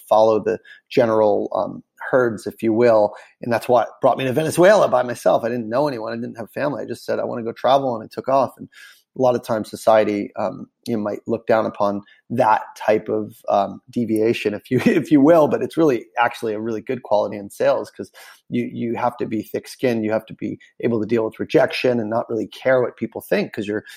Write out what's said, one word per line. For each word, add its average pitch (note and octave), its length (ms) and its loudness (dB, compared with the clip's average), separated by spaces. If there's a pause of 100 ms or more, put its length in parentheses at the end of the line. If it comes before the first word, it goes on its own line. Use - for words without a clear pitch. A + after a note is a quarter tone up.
follow A2 320 6
the G2+ 200 -2 (280)
general, A2 640 2
um, F#2+ 300 -6 (260)
herds, A#2+ 380 0
if - 160 -10
you A2+ 100 0
will. A2 420 4 (280)
And A#2+ 100 -4
that's A2 160 -4
what A#2 200 4 (120)
brought C3 160 2
me C3+ 80 -4
to C3 80 -2
Venezuela D#3 540 4
by B2+ 160 2
myself. B2 420 0
I A2+ 40 -2
didn't A#2+ 200 -4
know C3+ 200 0
anyone. A2+ 240 -8
I A#2 40 -8
didn't A#2 220 -10
have G#2+ 140 -12
family. C3 300 -6
I G#2+ 40 -8
just A#2 180 -12
said, A2 140 -4
"I A2 60 -4
wanna A#2+ 180 -8
go A2+ 100 -8
travel," C3 440 0
and A2 80 -10
I - 20 -18
took - 220 -10
off. C3 280 0
And - 120 -18 (500)
a - 40 -2
lot B2 120 4
of A#2+ 80 -4
times A2 260 -4
society, G#2 680 2
um, - 320 -8 (180)
you A#2+ 100 -4
might G#2 300 -6
look A2+ 220 -4
down A2 180 4
upon G2+ 360 -2 (280)
that A2+ 320 2 (140)
type A2 320 0
of, G#2+ 260 -4 (140)
um, G2+ 420 0
deviation, A2 640 0
if - 160 -10
you, B2+ 100 2
<laughs> - 60 -6
if F3 240 2
you D3+ 100 6
will, D3+ 280 6
but A2+ 120 0
it's - 160 -6
really C#3 300 2 (120)
actually A#2+ 360 -2
a G#2+ 60 -6
really A2 200 -6
good B2 220 -8
quality G#2 340 0
in G2+ 140 -12
sales, B2 400 0
'cause - 220 -14 (360)
you, B2 240 -4
you A#2+ 220 -4
have A#2+ 220 -2
to - 100 -6
be G#2+ 160 -4
thick-skinned. A2+ 640 -4
You G#2+ 80 -2
have A2 140 -2
to - 80 -16
be G#2+ 240 -8 (220)
able A#2+ 200 0
to G#2+ 60 -2
deal A2+ 180 0
with A2 160 -8
rejection B2+ 580 0
and A2 100 -4
not A#2 220 -4
really G#2+ 160 -4
care C3 340 0
what - 160 -4
people - 240 -10
think, F#3 320 -2
'cause G#2 140 -8
you're G#2 180 -4 (120)